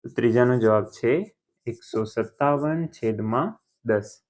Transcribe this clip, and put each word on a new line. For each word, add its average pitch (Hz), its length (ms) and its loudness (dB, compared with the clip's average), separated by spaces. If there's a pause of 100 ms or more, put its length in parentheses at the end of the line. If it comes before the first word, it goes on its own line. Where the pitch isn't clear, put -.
તો - 60 -16 (100)
ત્રીજાનો 123 500 4
જવાબ 107 180 4 (140)
છે 117 140 0 (600)
એકસો - 260 -8 (140)
સત્તાવન 143 680 -2 (200)
છેદમાં 113 500 -2 (400)
દસ. 104 200 -2 (220)